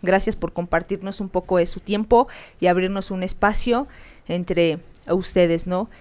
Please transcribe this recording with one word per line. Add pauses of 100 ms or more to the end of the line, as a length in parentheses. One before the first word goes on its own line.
gracias
por
compartirnos
un
poco
de
su
tiempo (320)
y
abrirnos
un
espacio (420)
entre (300)
ustedes,
¿no? (120)